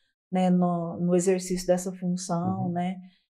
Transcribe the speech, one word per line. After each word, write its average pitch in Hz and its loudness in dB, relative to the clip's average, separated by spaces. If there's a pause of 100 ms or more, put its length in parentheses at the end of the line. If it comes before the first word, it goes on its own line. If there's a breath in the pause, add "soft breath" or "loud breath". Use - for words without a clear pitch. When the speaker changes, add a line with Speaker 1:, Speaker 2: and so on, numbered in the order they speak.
(300 soft breath)
Speaker 1:
né, 185 2
no, 175 2
no 175 2
exercício 180 0
dessa 180 2
função, 180 -2
Speaker 2:
Uhum. 175 -2
Speaker 1:
né? 180 -4 (360 loud breath)